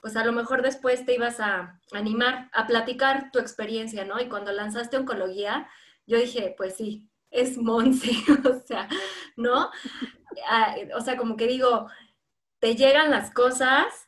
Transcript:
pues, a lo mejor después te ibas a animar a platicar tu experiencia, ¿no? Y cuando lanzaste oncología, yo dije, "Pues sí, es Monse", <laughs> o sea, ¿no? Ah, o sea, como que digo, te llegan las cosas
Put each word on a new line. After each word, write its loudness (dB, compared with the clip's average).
pues, -10
a 0
lo 2
mejor 0
después 0
te 2
ibas -2
a -4
animar -2
a 0
platicar 0
tu 0
experiencia, -8
¿no? -6
Y -6
cuando -8
lanzaste -4
oncología, -4
yo 2
dije, -2
"Pues -6
sí, -8
es 0
Monse", 2
<laughs> 4
o 2
sea, -6
¿no? 2
Ah, 2
o -4
sea, -4
como -4
que 0
digo, 2
te 2
llegan 6
las 0
cosas 4